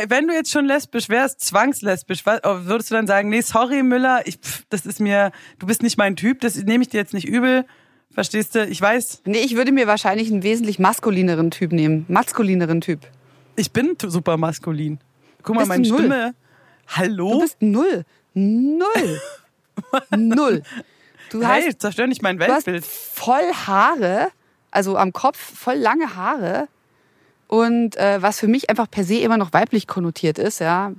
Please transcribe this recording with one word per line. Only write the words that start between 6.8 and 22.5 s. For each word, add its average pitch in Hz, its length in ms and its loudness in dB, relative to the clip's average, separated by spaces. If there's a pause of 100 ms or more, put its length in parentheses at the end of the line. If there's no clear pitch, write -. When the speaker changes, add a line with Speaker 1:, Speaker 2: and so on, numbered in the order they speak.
Speaker 1:
ich 247 80 0
dir 214 80 -2
jetzt - 140 -4
nicht 175 140 -6
übel, 254 380 2 (480)
verstehst 208 420 -4
du? 220 100 2
Ich 190 160 -6
weiß. 226 460 0
Speaker 2:
Nee, 214 140 0
ich 240 160 0
würde 254 160 2
mir 254 160 4
wahrscheinlich 214 420 0
einen 196 140 0
wesentlich 214 340 0
maskulineren 185 720 2
Typ 165 220 -4
nehmen, 156 360 2
maskulineren 180 720 0
Typ. 156 200 -6 (560)
Speaker 1:
Ich 220 160 -4
bin 285 260 0
t-, 208 100 -6
super 170 280 0
maskulin. 156 640 -4 (420)
Guck 220 140 -2
mal, 226 100 2
Speaker 2:
Bist - 0 -
du - 80 -4
Speaker 1:
meine 254 140 2
Speaker 2:
null? 233 100 2
Speaker 1:
Stimme. 247 360 0 (520)
Hallo? 185 460 -2
Speaker 2:
Du 277 80 2
bist 339 200 -2
null. 220 440 2 (300)
Null. 269 840 0 (880)
Speaker 1:
<laughs> 202 60 2
Speaker 2:
Null. 226 460 2 (680)
Du 226 160 -4
Speaker 1:
Hey, 277 200 4
Speaker 2:
hast, 254 160 -4
Speaker 1:
zerstör 208 240 -2
nicht 254 160 -2
mein 185 160 0
Speaker 2:
du 165 80 0
hast 277 200 2